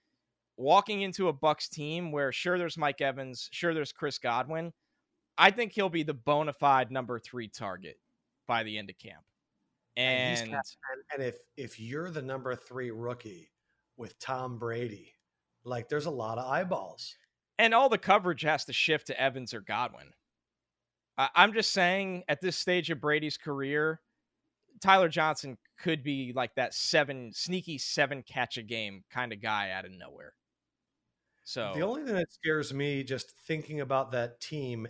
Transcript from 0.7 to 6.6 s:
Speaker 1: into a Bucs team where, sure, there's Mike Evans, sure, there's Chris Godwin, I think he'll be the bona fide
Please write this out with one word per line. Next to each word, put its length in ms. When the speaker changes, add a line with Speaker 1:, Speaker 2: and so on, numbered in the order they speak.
Speaker 1:
into 260
a 60
Bucs 340
team 440
where, 200
sure, 260
there's 180
Mike 240
Evans, 500
sure, 240
there's 180
Chris 260
Godwin, 540
I 140
think 220
he'll 160
be 160
the 100
bona 380
fide 400